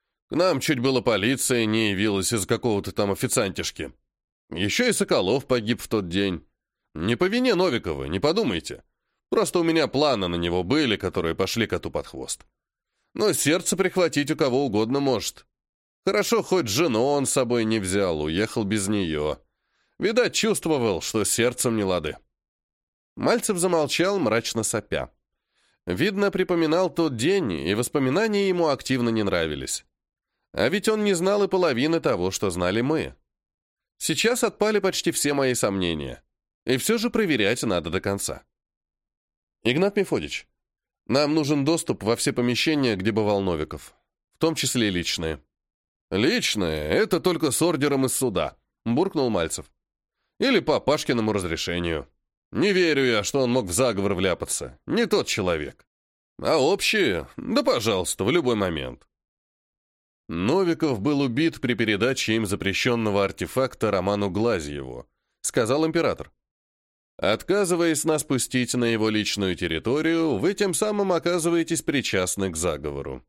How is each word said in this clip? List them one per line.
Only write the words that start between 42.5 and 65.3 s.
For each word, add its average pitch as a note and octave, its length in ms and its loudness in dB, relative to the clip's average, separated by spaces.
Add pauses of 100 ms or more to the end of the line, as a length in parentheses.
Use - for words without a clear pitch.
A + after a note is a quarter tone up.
где F#2+ 160 -2
бывал G#2 300 2
Новиков, D#2+ 540 -4 (420)
в - 20 -20
том D#3+ 160 2
числе B2 340 0
и G2 40 0
личные". E2 500 -4 (680)
"Личные? F#2+ 760 0
Это E3 320 2
только D#3 300 0
с - 100 -2
ордером C#3+ 460 2
из A#2+ 80 -4
суда", F2+ 420 -2 (280)
буркнул C#3 440 0
Мальцев. F2+ 420 -2 (680)
"Или A#3+ 220 2
по C3 200 2
Пашкиному B2 520 0
разрешению. E2+ 760 -2 (420)
Не F3+ 220 2
верю D#3+ 320 2
я, A2 200 2
что - 160 0
он B2 100 2
мог B2 160 2
в F2 60 -6
заговор G2 420 2
вляпаться. E2+ 720 -2
Не G#3+ 200 0
тот E3+ 200 2
человек. E2 580 -4 (560)
А D3 160 2
общие? D3+ 800 2
Да A#3+ 260 0
пожалуйста, G2+ 600 0
в G#2+ 60 2
любой C#3 240 2
момент". D#2+ 520 -4 (1200)
"Новиков C#3+ 720 0
был C#3 200 0
убит C#3+ 400 -2
при A#2+ 140 -2
передаче A2 600 0
им A2+ 120 0
запрещенного G2+ 800 0
артефакта A2 680 -2
Роману G2+ 400 0
Глазьеву", D2 760 -4 (340)